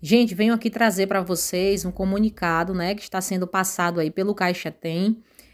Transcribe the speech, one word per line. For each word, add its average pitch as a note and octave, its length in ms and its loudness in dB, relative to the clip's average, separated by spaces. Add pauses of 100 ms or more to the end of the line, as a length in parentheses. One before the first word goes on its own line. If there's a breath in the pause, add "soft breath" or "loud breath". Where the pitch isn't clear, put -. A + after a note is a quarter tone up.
Gente, G#3+ 340 4
venho G#3+ 180 4
aqui A3+ 160 0
trazer G#3+ 380 2
pra G3 140 0
vocês F3+ 640 0
um F3+ 60 -4
comunicado, F#3+ 840 0
né, F3+ 200 -2
que G#3 80 -8
está - 200 -6
sendo F#3 260 -2
passado F3+ 540 0
aí D#3+ 100 0
pelo G3 240 -2
Caixa F3+ 340 -2
Tem, F#3 540 -2 (300 loud breath)